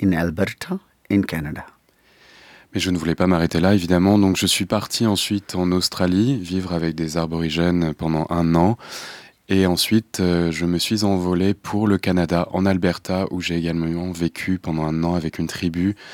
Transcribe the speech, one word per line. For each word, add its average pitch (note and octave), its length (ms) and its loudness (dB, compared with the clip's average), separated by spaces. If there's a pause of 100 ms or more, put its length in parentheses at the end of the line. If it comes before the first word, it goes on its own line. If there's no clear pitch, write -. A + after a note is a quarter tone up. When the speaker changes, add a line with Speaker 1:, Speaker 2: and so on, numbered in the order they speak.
Speaker 1:
in G2 120 2
Alberta, F2 640 -4 (300)
in G2+ 120 2
Canada. E2 440 -6 (1080)
Speaker 2:
Mais G2 80 -2
je F#2 100 0
ne F2+ 60 0
voulais E2 180 0
pas F#2 120 2
m'arrêter E2+ 340 2
là, F#2+ 120 4
évidemment. F#2 460 4
Donc F#2+ 160 4
je G2 120 -2
suis F#2+ 180 0
parti G#2+ 400 -2
ensuite G2+ 500 -2
en F2+ 160 0
Australie, F#2 680 0
vivre F2+ 360 -4
avec E2 200 -2
des D#2+ 220 -4
aborigènes E2 760 0
pendant D#2+ 360 -2
un E2+ 240 2
an. F2+ 240 4 (720)
Et F#2+ 180 4
ensuite, F#2 540 0
euh, F2 320 2
je D#2+ 140 -4
me F2 120 0
suis G#2 280 0
envolé F#2 480 2
pour G#2 340 -2
le G2 100 4
Canada, F2 540 0
en F#2 140 0
Alberta, F#2 640 0
où F2+ 80 -6
j'ai E2+ 160 -4
également E2+ 560 -2
vécu E2+ 480 -4
pendant D#2+ 240 -4
un D#2+ 220 -2
an F2 100 0
avec D#2+ 240 -4
une E2 80 -2
tribu F2+ 480 -2 (180)